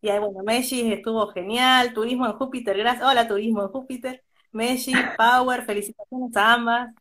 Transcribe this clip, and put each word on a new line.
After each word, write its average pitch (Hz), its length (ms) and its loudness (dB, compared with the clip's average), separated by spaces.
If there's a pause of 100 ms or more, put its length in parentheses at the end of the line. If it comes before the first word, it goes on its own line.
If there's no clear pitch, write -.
Y 214 80 -4
ahí, 202 100 0
bueno, 196 240 -6
Meji 240 500 -2
estuvo 220 340 -2
genial, 240 640 0
turismo 247 320 -2
en 208 80 -2
Júpiter, 233 440 -4
gracias. 240 320 0
Hola, 233 180 4
turismo 214 360 -2
en 196 60 -6
Júpiter. 254 540 -12 (280)
Meji, 247 420 -4 (240)
Power, 247 460 4
felicitaciones 233 720 -8
a 214 180 6
ambas. 233 360 4 (120)